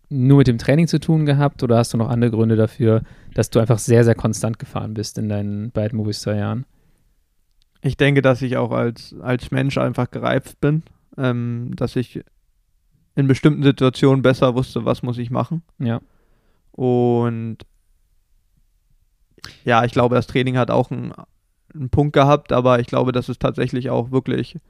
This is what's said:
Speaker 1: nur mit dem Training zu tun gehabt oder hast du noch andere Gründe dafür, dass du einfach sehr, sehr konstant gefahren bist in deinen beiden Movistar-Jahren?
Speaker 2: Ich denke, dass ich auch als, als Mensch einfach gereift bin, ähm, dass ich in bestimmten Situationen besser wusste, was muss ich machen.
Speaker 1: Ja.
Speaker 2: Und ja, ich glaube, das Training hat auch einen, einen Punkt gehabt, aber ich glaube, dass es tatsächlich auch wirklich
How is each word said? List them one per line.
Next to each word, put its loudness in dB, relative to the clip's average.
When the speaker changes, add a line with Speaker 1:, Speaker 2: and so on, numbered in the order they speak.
Speaker 1:
nur 6
mit 6
dem 2
Training 2
zu -2
tun 0
gehabt 0
oder 2
hast 0
du -2
noch 0
andere 0
Gründe 2
dafür, 2
dass -2
du 2
einfach 2
sehr, 4
sehr 4
konstant -4
gefahren -10
bist -8
in -4
deinen -6
beiden -4
Movistar-Jahren? -4
Speaker 2:
Ich -2
denke, 2
dass 2
ich -4
auch -2
als, -4
als -4
Mensch -2
einfach -2
gereift -4
bin, 0
ähm, -4
dass -6
ich -6
in 2
bestimmten 2
Situationen 2
besser 2
wusste, -4
was -4
muss -6
ich -8
machen. -4
Speaker 1:
Ja. -4
Speaker 2:
Und 0
ja, 2
ich -2
glaube, 2
das 0
Training -2
hat 0
auch 0
einen, -10
einen -8
Punkt 0
gehabt, 4
aber 4
ich -4
glaube, 0
dass -4
es -8
tatsächlich -4
auch -2
wirklich -4